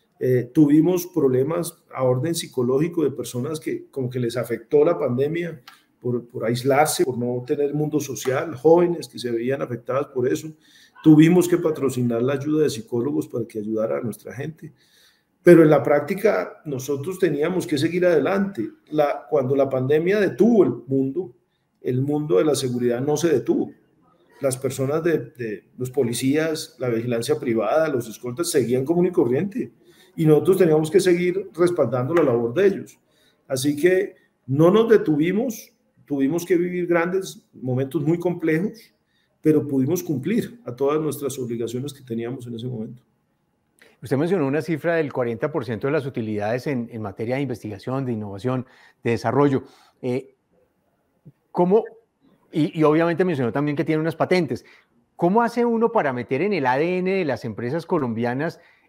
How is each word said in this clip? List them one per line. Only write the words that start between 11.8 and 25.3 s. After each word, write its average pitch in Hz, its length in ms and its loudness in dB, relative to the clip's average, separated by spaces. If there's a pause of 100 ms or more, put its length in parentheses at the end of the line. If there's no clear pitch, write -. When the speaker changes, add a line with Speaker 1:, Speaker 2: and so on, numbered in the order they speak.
Speaker 1:
la 135 120 0
ayuda 151 300 0
de 135 60 2
psicólogos 131 580 -4
para 117 180 -6
que 110 120 -12
ayudara 110 400 -2
a - 20 -6
nuestra 104 340 -10
gente. 156 380 -12 (720)
Pero 170 200 10
en 151 80 6
la 143 120 4
práctica 185 840 0
nosotros 143 540 -6
teníamos 160 480 0
que 147 120 -2
seguir 165 260 0
adelante. 175 640 0 (220)
La, 147 400 0
cuando 139 240 0
la 135 140 2
pandemia 156 500 0
detuvo 196 460 4
el 135 80 0 (140)
mundo, 135 500 -4 (440)
el 127 220 -2
mundo 151 360 0
de 170 60 4
la 143 120 2
seguridad 123 440 -2
no 147 160 0
se 165 120 0
detuvo. 123 440 0 (680)
Las 131 160 -2
personas 135 480 -2
de, 160 140 2
de 113 500 -10 (100)